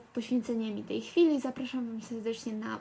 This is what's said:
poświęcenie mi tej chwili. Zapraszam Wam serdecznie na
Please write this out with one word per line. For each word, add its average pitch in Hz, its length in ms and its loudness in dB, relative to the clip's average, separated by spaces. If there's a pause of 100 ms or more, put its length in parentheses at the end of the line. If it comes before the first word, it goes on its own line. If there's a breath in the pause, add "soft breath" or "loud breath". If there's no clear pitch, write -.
(140)
poświęcenie 226 580 0
mi 208 120 -4
tej - 180 -2
chwili. 311 400 6
Zapraszam 254 460 -4
Wam 226 140 -6
serdecznie 226 520 -4
na 220 280 -4